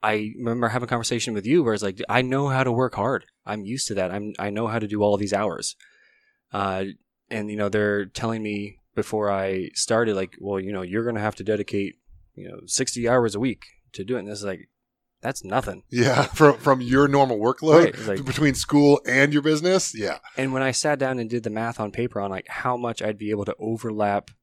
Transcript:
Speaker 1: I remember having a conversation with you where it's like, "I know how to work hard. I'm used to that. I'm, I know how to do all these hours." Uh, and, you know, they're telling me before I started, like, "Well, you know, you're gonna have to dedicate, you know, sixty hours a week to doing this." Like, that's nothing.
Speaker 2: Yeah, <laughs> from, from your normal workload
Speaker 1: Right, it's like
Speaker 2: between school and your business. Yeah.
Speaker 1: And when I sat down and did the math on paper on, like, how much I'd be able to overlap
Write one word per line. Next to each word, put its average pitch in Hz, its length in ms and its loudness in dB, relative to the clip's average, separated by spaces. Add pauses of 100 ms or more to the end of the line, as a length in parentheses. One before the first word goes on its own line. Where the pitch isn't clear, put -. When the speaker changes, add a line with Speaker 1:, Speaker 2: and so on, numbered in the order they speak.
Speaker 1:
I 107 360 0
remember 120 320 -2
having 120 160 -2
a 113 40 -10
conversation 117 440 -2
with 101 120 -4
you 151 180 4
where 113 100 2
it's 104 100 -2
like, 98 260 -4
"I 117 120 2
know 135 280 0
how 131 140 2
to 127 80 0
work 123 240 0
hard. 110 300 -2 (200)
I'm 104 180 -6
used 123 240 -6
to 113 80 -6
that. 92 160 -2
I'm, 101 260 -8
I 101 120 -4
know 107 180 -2
how 113 120 -2
to 110 80 -6
do 104 140 -2
all 104 160 4
these 101 160 -2
hours." 98 420 -2 (760)
Uh, 98 340 -2 (440)
and, 107 200 -6
you 104 60 -6
know, 104 140 0
they're 104 360 2
telling 113 380 -4
me 104 360 -6 (160)
before 107 360 -2
I 95 420 -2
started, 113 420 2
like, 95 240 -4
"Well, 98 200 -4
you 95 140 -8
know, 95 80 -6
you're 98 240 -4
gonna 113 160 -2
have 107 140 0
to - 80 -12
dedicate, 101 520 -2 (400)
you 95 140 -16
know, - 160 -16
sixty 120 420 -2
hours 120 260 4
a 101 60 -4
week 120 240 -4 (300)
to 104 100 -10
doing 107 220 -4
this." 104 180 -10
Like, 95 260 -8 (520)
that's - 240 -8
nothing. 95 440 -4
Speaker 2:
Yeah, 123 340 2
<laughs> - 120 -4
from, 147 220 8
from 131 240 2
your 131 260 4
normal 135 320 4
workload 151 460 6
Speaker 1:
Right, 107 100 0
it's 113 120 -8
like 98 180 -4
Speaker 2:
between 135 300 2
school 143 500 6
and 135 260 4
your 147 100 2
business. 156 560 2
Yeah. 180 200 -4 (180)
Speaker 1:
And 135 160 -2
when 131 120 0
I 131 80 0
sat 147 280 0
down 131 180 0
and 117 120 -4
did 117 140 -4
the 113 60 -4
math 113 300 -6
on 104 120 -4
paper 120 280 -4
on, 101 100 -4
like, 95 200 -8
how - 260 -4
much 120 260 -6
I'd 107 160 -4
be 104 120 -8
able 104 160 -2
to 101 120 -4
overlap 107 720 -2 (120)